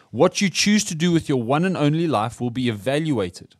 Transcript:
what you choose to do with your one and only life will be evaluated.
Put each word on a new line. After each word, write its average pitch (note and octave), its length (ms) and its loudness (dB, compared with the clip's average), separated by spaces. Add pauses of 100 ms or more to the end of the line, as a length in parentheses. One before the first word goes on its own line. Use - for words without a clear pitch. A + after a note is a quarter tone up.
(120)
what D#3 300 2
you G3+ 80 2
choose G#3 360 2
to F3 100 -8
do F3 160 0
with E3 160 2
your C3+ 140 0
one C#3 240 0
and F#3 100 0
only D3+ 320 2
life A2+ 320 -2
will B2 120 -4
be B2 180 -2
evaluated. A#2 920 -4